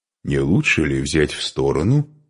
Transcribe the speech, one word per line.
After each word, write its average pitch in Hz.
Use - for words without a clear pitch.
Не 69
лучше 80
ли 67
взять 73
в -
сторону 78